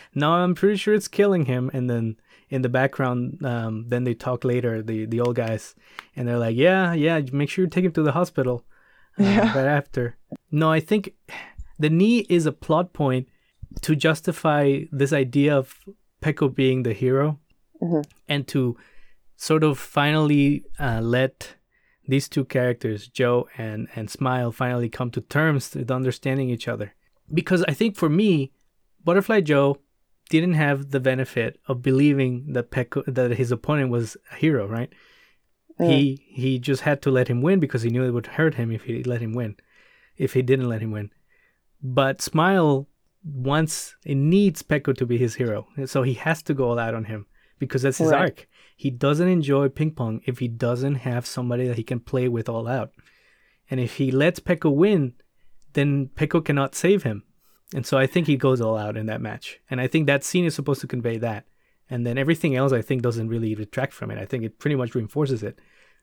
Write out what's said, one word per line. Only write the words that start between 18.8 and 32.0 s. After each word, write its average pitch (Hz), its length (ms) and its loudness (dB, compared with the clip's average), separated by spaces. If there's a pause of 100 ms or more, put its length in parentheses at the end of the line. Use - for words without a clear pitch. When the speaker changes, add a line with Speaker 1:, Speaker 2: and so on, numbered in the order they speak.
Speaker 1:
sort 160 280 2
of 151 140 2
finally, 147 880 2 (160)
uh, 117 220 -2
let 123 540 -2 (520)
these 135 220 0
two 135 160 -2
characters, 120 640 -2
Joe 123 400 0 (100)
and, 110 380 -8
and 107 140 -8
Smile, 127 440 -2
finally 123 360 -2
come 123 220 -6
to - 100 -6
terms 147 540 -2
with 127 160 -6
understanding 131 580 -2
each 120 180 -4
other. 107 260 -8 (400)
Because 175 340 2
I 151 60 -2
think 220 240 0
for 165 120 0
me, 160 440 2 (500)
Butterfly 196 380 4
Joe 143 380 4 (500)
didn't 165 240 4
have 143 380 2
the 139 100 0
benefit 127 640 -2
of 123 140 -4
believing 135 720 2